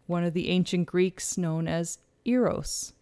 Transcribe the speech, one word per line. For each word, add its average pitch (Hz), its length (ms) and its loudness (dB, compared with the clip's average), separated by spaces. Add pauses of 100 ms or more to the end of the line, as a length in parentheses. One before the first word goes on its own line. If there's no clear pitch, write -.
one 175 180 0
of 170 100 0
the - 160 -2
ancient 180 360 2
Greeks - 500 0
known 165 300 -2
as 165 320 -4 (260)
Eros, - 760 0